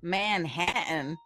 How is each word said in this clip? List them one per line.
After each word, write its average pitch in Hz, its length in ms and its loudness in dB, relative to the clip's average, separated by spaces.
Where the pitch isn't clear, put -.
Manhattan? 170 1300 0